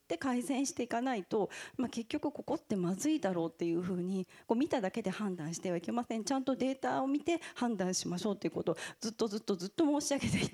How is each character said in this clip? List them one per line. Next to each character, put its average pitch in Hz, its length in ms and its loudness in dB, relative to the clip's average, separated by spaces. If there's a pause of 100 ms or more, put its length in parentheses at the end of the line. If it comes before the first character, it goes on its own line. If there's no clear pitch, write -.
て 339 120 -4
改 247 240 0
善 269 240 0
し - 40 -4
て - 120 -2
い 233 40 -4
か 233 140 0
な 262 140 0
い 185 80 -2
と、 202 260 0 (280)
ま 254 100 0
あ、 - 20 -2
結 226 200 -6
局 294 220 0
こ - 120 -10
こ - 100 -2
っ 330 60 -2
て - 160 -2
ま 180 180 2
ず 233 160 0
い 311 100 4
だ 190 140 0
ろ 165 140 2
う - 20 0
っ - 20 -18
て - 140 -4
い 170 80 2
う 170 80 2
ふ 180 120 -2
う 175 100 0
に、 185 240 -2 (180)
こ - 80 4
う - 20 4
見 277 140 2
た 269 120 2
だ 185 100 0
け 226 100 -4
で 190 80 0
判 190 260 -2
断 160 160 -4
し 165 60 -6
て 185 140 -2
は 170 60 2
い 175 40 -2
け 220 100 -6
ま 240 120 0
せ 226 120 -4
ん。 220 80 -2
ち - 80 -2
ゃ 269 60 2
ん 269 60 -2
と 262 120 2
デ 262 180 0
ー 262 60 -8
タ 262 220 0
を 269 60 0
見 285 140 2
て 339 200 2 (140)
判 240 200 2
断 185 200 2
し - 120 -2
ま 175 120 -2
し - 80 -2
ょ 202 60 2
う - 20 -2
と - 100 -6
い 165 40 2
う - 20 -16
こ 165 120 -2
と 165 100 2
を - 40 -4 (240)
ず 220 80 -2
っ - 40 -8
と 233 140 2
ず 202 100 -2
っ - 20 0
と 202 160 0
ず 175 100 -4
っ 202 40 -4
と - 140 2 (160)
申 294 80 -4
し - 40 2
上 277 80 2
げ 233 100 0
て - 80 2
い - 80 2
っ - 80 2